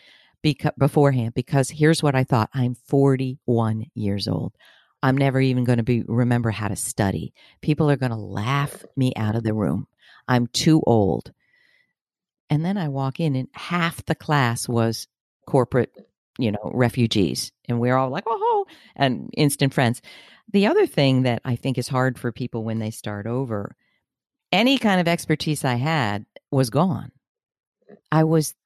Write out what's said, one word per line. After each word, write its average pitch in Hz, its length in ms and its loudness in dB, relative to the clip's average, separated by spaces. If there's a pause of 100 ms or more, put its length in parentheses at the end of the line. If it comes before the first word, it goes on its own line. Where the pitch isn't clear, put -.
(440)
beca-, 151 320 -2
beforehand, 131 580 2
because 135 360 0
here's 156 320 2
what 143 120 2
I 131 100 2
thought. 110 280 2
I'm 123 220 -2
forty-one 127 1200 0
years 101 340 -2
old. 104 240 -4 (500)
I'm 131 140 2
never 135 240 2
even 127 240 2
gonna 120 180 2
be, 117 240 0
remember 120 440 0
how 101 180 -4
to 101 80 -4
study. 95 560 -4 (300)
People 151 280 2
are 139 60 2
gonna 120 220 -4
laugh 107 680 -6 (120)
me 127 200 2
out 107 200 -2
of 113 80 -4
the 107 100 0
room. 98 320 -2 (420)
I'm 123 200 2
too - 380 2
old. 98 460 2 (1200)
And 151 140 0
then 196 120 -2
I 165 120 -4
walk 135 320 -4
in 147 160 0
and 131 160 -4
half 170 520 -4
the 156 100 -2
class 127 540 0
was 113 400 0 (380)
corporate, 123 460 2 (460)
you 110 140 0
know, 104 220 -6
refugees. 110 800 0 (160)
And 120 120 -2
we're 123 160 2
all 131 140 0
like, 156 160 -8
"Oh," 440 400 0 (300)
and 123 400 -2
instant 143 360 2
friends. 120 300 0 (500)
The 202 140 4
other 370 200 4
thing 131 360 2
that 120 220 0
I 120 120 -2
think 131 220 -4
is 120 100 -6
hard 131 300 0
for 120 140 -6
people 120 320 -8
when 113 160 -4
they 110 100 -4
start 104 360 -10
over, 117 500 -6 (760)
any 240 280 2
kind 190 220 2
of 165 60 0
expertise 160 580 -2
I 127 120 0
had 123 500 -2 (240)
was 127 200 0
gone. 156 420 -2 (960)
I 160 140 4
was 160 300 2 (120)